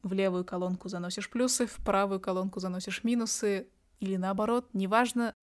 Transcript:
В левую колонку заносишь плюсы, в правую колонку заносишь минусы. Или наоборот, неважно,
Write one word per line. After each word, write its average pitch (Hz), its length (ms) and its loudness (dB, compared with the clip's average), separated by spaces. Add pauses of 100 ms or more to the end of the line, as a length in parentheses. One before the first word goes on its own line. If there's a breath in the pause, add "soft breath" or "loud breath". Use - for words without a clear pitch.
В 190 100 -2
левую 185 300 2
колонку 180 460 -4
заносишь 180 400 -6
плюсы, 247 380 2
в - 180 -12
правую 196 340 2
колонку 185 400 -2
заносишь 185 440 -6
минусы. 226 640 0 (320)
Или 190 160 0
наоборот, 214 580 0
неважно, 226 680 2